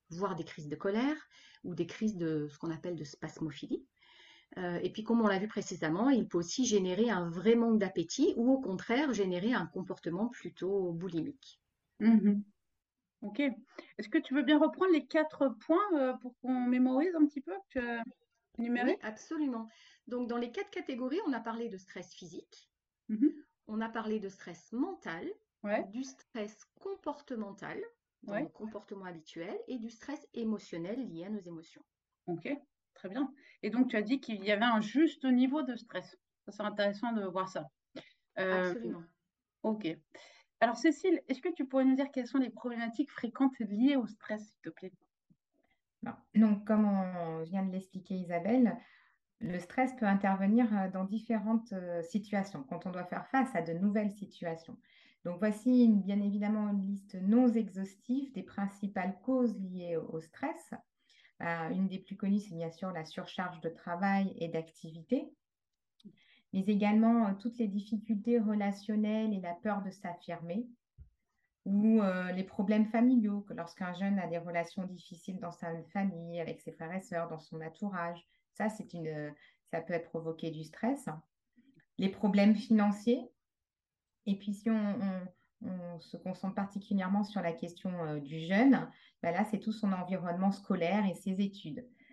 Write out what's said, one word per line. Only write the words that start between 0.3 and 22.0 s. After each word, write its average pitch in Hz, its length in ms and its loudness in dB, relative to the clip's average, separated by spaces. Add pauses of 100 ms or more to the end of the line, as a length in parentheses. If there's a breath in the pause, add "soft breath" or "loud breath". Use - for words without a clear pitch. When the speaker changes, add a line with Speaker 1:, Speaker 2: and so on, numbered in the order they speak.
Speaker 1:
des 165 80 -6
crises 151 240 -12
de 147 80 -6
colère, 220 400 0 (480 soft breath)
ou 180 100 -8
des 170 140 -2
crises 214 280 -2
de 160 320 -2
ce 147 120 -16
qu'on 165 100 -6
appelle 165 260 -6
de 160 80 -8
spasmophilie. - 800 -8 (720 soft breath)
Euh, 175 260 -4
et - 80 -2
puis, 220 120 -10
comme 233 180 2
on 220 60 6
l'a 196 120 4
vu 208 80 -2
précédemment, 185 600 0
il 226 180 4
peut - 100 -2
aussi 170 280 0
générer 202 440 2
un 180 200 0
vrai 185 260 4
manque 226 240 4
d'appétit 262 580 0
ou 240 140 4
au 269 100 4
contraire 240 520 0
générer 190 400 0
un 190 120 0
comportement 185 600 -4
plutôt 185 640 -4
boulimique. 165 680 -6 (400)
Speaker 2:
Mhm. 208 440 6 (800)
Ok. 202 180 -6
Est-ce - 680 -6
que 330 100 2
tu 277 160 -2
veux 285 80 2
bien 294 160 6
reprendre 349 340 4
les 294 140 2
quatre 311 420 2
points, 381 440 2
euh, 262 200 2
pour 247 240 -12
qu'on 247 300 -2
mémorise 254 480 4
un 311 100 8
petit 285 160 0
peu, 339 120 -10 (180)
que 262 80 -4
tu - 0 -
as 233 240 -4 (560)
énuméré ? 240 320 2
Speaker 1:
Oui, 415 100 0
absolument. 226 680 -4 (400 soft breath)
Donc, 247 220 -4
dans 240 80 -2
les 240 140 -4
quatre 403 180 -8
catégories, 262 580 -4
on 277 60 0
a 233 60 -2
parlé 226 280 -6
de 190 100 -10
stress 185 360 -16